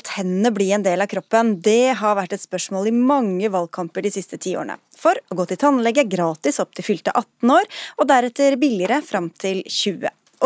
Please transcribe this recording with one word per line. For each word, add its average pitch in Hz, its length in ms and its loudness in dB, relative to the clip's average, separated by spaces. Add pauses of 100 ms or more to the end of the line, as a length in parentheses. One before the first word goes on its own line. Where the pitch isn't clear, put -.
tennene 196 480 0
bli 196 160 0
en 202 160 0
del 185 160 2
av 202 80 -2
kroppen? 220 480 0
Det 226 400 4
har 208 160 0
vært 196 220 -4
et - 80 -8
spørsmål 190 420 -6
i 226 80 0
mange 240 560 2
valgkamper 175 560 -4
de 202 80 0
siste - 240 -8
ti 185 160 -6
årene. 120 220 -6 (200)
For 339 220 2
å - 220 -8
gå 180 100 -2
til 185 80 -4
tannlege 262 460 2
er 196 80 -2
gratis 175 500 0
opp - 140 -6
til 185 100 -10
fylte 190 240 -2
atten - 400 -2
år, 359 160 4 (320)
og 285 80 2
deretter 269 540 4
billigere 233 420 2
fram 175 320 -4
til 190 320 -4
tjue. - 460 -4 (340)